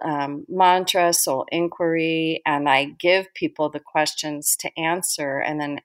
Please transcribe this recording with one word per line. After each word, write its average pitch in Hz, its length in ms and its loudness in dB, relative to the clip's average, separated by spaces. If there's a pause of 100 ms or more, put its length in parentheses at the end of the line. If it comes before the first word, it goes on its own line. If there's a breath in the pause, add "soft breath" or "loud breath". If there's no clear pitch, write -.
um, 143 440 -4
mantra, 180 680 4
soul 135 360 -2
inquiry, 165 920 0
and 143 240 0
I 139 200 4 (120)
give 185 340 2
people 151 360 -2
the 151 100 -10
questions 151 800 -2
to - 180 -8
answer 160 600 -2
and 151 200 -2
then 147 260 -6